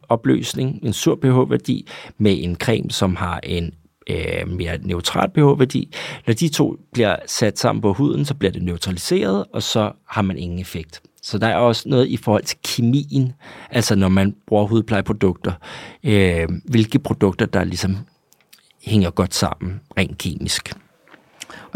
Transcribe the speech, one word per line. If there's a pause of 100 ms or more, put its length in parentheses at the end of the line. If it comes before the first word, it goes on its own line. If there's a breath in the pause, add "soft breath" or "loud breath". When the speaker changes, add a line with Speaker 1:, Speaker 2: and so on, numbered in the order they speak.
Speaker 1:
opløsning,
en
sur
P
H-værdi, (320 loud breath)
med
en
creme,
som
har
en, (380)
øh,
mere
neutral
P
H-værdi. (320 loud breath)
Når
de
to (160)
bliver (100)
sat
sammen
på
huden,
så
bliver
det
neutraliseret,
og
så (160)
har
man
ingen
effekt. (220)
Så
der
er
også
noget
i
forhold
til
kemien, (380 loud breath)
altså
når
man (120)
bruger
hudplejeprodukter, (520 loud breath)
øh, (160)
hvilke
produkter,
der
ligesom (840)
hænger
godt
sammen (180)
rent
kemisk. (760 loud breath)
Speaker 2:
Og